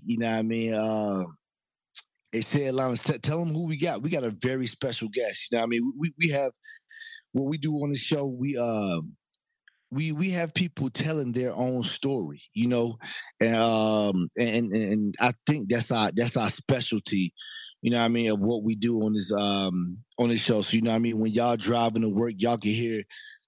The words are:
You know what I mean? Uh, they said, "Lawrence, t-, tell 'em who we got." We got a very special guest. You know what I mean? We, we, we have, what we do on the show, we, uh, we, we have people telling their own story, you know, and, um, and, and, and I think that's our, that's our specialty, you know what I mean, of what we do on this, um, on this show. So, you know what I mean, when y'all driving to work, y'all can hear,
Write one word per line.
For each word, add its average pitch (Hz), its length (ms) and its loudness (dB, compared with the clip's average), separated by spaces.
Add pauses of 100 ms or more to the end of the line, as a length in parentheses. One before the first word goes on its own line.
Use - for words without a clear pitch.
You 113 140 -2
know 117 100 0
what 113 80 0
I 110 60 0
mean? 113 320 -2
Uh, 107 480 0 (1080)
they 113 100 -2
said, 135 340 0
"Lawrence, 131 260 0
t-, 135 160 -2
tell 156 240 -2
'em 160 140 -2
who 170 100 -2
we 156 120 -2
got." 131 260 -2
We 160 80 -2
got 147 120 0
a 113 60 -2
very 127 380 -2
special 117 420 -4
guest. 110 420 -2
You 120 60 2
know 117 40 4
what 117 40 2
I 117 40 -2
mean? 120 280 0
We, 160 120 -2 (100)
we, 165 80 4
we 151 60 0
have, 139 180 0 (800)
what 135 180 -2
we 156 80 -2
do 151 200 -2
on 143 120 -2
the 143 80 -2
show, 143 300 0
we, 131 280 -4
uh, 107 460 0 (880)
we, 151 220 -2
we 170 180 -2
have 170 240 -2
people 143 380 -2
telling 151 400 -2
their 127 240 -2
own 127 260 0
story, 110 600 -4 (100)
you 117 140 2
know, 117 320 0 (400)
and, 113 160 4
um, 107 840 4
and, 113 340 2
and, - 20 2
and 107 460 0
I 120 140 2 (140)
think 139 220 0
that's 117 220 0
our, 107 200 2
that's 117 260 0
our 107 140 0
specialty, 107 840 0 (500)
you 117 80 2
know 120 80 2
what 117 60 4
I - 20 4
mean, 117 240 2
of 101 100 0
what 110 220 2
we 113 120 2
do 110 280 2
on 107 100 2
this, 101 180 0
um, 98 640 0 (200)
on 120 120 2
this 113 140 2
show. 107 180 4
So, 107 140 0
you 113 60 2
know 113 100 2
what 113 40 2
I 113 40 4
mean, 113 200 0
when 110 140 0
y'all 120 240 2
driving 117 440 0
to 110 80 2
work, 113 280 0
y'all 117 200 2
can 104 140 0
hear, 113 320 -2 (440)